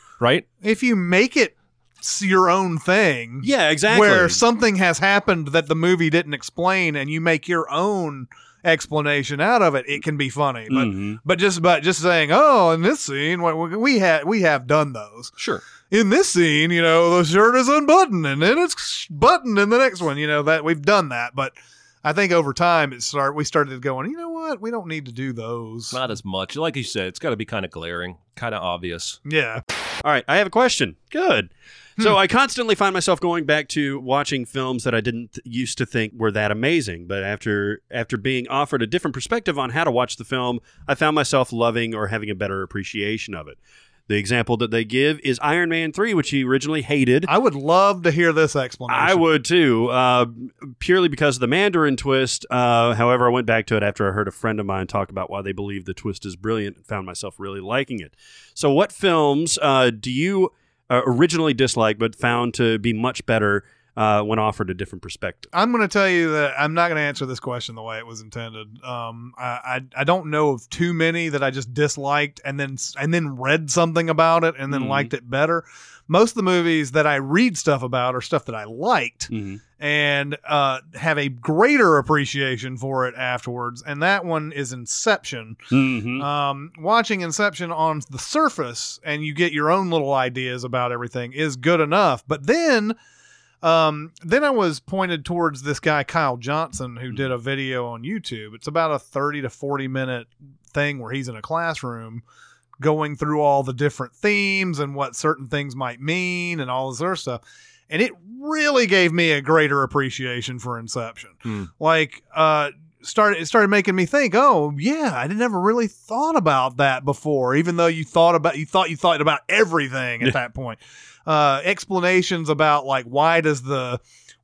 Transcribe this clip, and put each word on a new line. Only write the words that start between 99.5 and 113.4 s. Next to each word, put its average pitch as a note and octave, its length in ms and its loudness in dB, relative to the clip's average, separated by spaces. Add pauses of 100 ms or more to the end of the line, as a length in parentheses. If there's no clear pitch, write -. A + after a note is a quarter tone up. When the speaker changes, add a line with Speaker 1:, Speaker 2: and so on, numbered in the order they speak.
Speaker 2:
minute B2+ 400 -6 (460)
thing C#3+ 260 -2
where A2+ 120 -12
he's C3 180 -6
in A#2 60 -12
a G#2+ 60 -16
classroom A#2+ 800 -6 (560)
going D3+ 360 0
through D3+ 260 -2
all C#3+ 200 2
the C3 120 -4
different C3 420 -4
themes G3 640 0
and C#3 160 -6
what C3+ 200 -4
certain C#3+ 320 -2
things C#3+ 280 -6
might B2 260 -8
mean F3 580 -4
and B2+ 120 -6
all C3 180 -4
this B2 120 -8
other F3+ 140 -2
stuff. B2 260 -8 (500)
And E3 100 0
it B3 100 -2 (280)
really D4 480 0
gave F3+ 260 4
me E3+ 200 2
a C#3+ 80 -2
greater C#3+ 420 4
appreciation B2+ 760 -4
for A#2+ 220 -10
Inception. A2+ 500 -10 (140)
Speaker 1:
Hmm. G#2 220 -8 (140)
Speaker 2:
Like, D#3+ 440 0 (120)
uh, D3+ 360 2 (320)
started, G#3 380 2